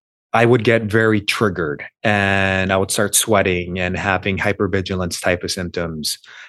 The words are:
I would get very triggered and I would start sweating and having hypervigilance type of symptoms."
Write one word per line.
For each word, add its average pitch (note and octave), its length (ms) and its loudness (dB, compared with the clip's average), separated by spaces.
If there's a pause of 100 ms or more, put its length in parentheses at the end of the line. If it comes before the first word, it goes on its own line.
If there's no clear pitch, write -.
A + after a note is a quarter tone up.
(340)
I A2+ 100 4
would A#2+ 180 4
get A#2 200 4
very A2 400 2
triggered F2 600 -2 (200)
and G2 680 0
I F#2+ 40 4
would G2 140 0
start G#2 240 0
sweating F#2 640 0
and F2+ 160 -2
having F#2+ 400 -2
hypervigilance F#2 840 -2
type F2+ 200 0
of F2+ 80 -6
symptoms." E2+ 680 -6 (300)